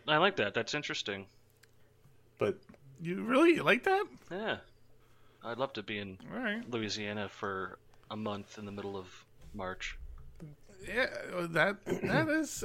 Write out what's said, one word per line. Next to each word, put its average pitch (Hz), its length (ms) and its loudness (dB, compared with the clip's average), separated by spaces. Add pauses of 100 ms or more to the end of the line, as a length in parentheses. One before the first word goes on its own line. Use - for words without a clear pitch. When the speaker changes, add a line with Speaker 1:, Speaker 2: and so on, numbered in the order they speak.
Speaker 1:
I 151 120 4
like 190 180 6
that. 104 180 2
That's 117 200 0
interesting. 110 540 -4 (1080)
Speaker 2:
But 104 200 0 (440)
Speaker 3:
You 180 220 -4
really, 294 320 8
you 143 80 -2
like 196 200 6
that? 392 220 4 (260)
Speaker 1:
Yeah. 190 260 -2 (840)
I'd 113 140 -6
love 135 160 0
to 107 100 -6
be 104 160 -4
in 95 180 -8 (160)
Speaker 3:
All 233 60 -6
right. 226 300 -4
Speaker 1:
Louisiana 104 600 -2
for 95 480 -6 (320)
a 107 60 -8
month 104 420 -6
in 107 80 -10
the 101 60 -8
middle 101 260 -6
of 92 100 -8 (460)
March. 92 440 -6 (920)
Speaker 3:
Yeah, 226 200 0 (280)
uh, 175 160 -2
that, 170 340 4
that 196 440 2
<clears throat> 311 120 4
is, - 240 -4